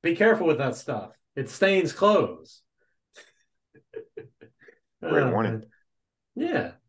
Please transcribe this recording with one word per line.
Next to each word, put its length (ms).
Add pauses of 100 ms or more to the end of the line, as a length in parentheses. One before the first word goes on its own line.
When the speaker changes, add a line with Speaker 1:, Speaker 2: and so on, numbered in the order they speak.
Speaker 1:
"Be 120
careful 300
with 120
that 180
stuff. 360 (260)
It 120
stains 440
clothes." 680 (540)
<laughs> 1000 (880)
Speaker 2:
Great 220
Speaker 1:
Oh, 80
Speaker 2:
warning. 220
Speaker 1:
man. 120 (720)
Yeah. 360 (180)